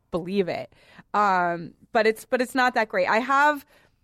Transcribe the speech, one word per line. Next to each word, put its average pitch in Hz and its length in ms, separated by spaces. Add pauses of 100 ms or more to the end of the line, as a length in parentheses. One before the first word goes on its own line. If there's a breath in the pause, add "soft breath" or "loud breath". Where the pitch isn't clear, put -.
(120)
believe 185 360
it. - 260 (400 loud breath)
Um, 180 600 (180)
but 220 160
it's, 220 180
but 240 160
it's 247 140
not 254 200
that 220 120
great. 185 220
I 214 100
have 277 460 (380 soft breath)